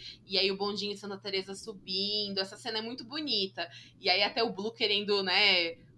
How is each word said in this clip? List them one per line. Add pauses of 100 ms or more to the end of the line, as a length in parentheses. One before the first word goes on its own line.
(280)
E
aí
o
bondinho
de
Santa
Teresa
subindo.
Essa
cena
é
muito
bonita. (320)
E
aí
até
o
Blue
querendo,
né, (220)